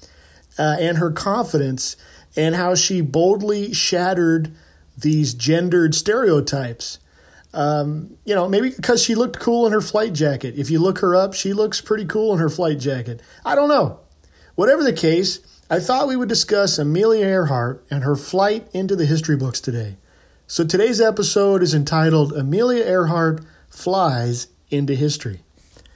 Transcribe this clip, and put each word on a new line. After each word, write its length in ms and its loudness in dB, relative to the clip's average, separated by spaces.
uh, 220 0
and 180 0
her 120 0
confidence 840 -2
and 200 0
how 200 0
she 280 0
boldly 720 0
shattered 760 0
these 360 0
gendered 600 2
stereotypes. 1040 -2
Um, 720 -4
you 100 -2
know, 140 0
maybe 220 0
'cause 320 0
she 120 0
looked 240 -2
cool 280 2
in 60 2
her 100 2
flight 320 -2
jacket. 420 -2
If 140 -4
you 80 2
look 220 2
her 140 2
up, 200 2
she 180 -4
looks 300 -2
pretty 240 -2
cool 260 0
in 60 0
her 100 2
flight 320 -2
jacket. 400 -6
I 100 -2
don't 140 4
know. 300 2
Whatever 280 4
the 120 2
case, 460 0
I 120 0
thought 260 0
we 100 -2
would 120 -2
discuss 500 0
Amelia 480 2
Earhart 640 -2
and 140 -4
her 100 0
flight 580 0
into 220 -2
the 100 0
history 320 0
books 240 -4
today. 360 -6
So 180 -2
today's 360 2
episode 600 2
is 140 2
entitled 580 2
Amelia 520 0
Earhart 580 0
Flies 800 -2
into 240 0
History. 460 -4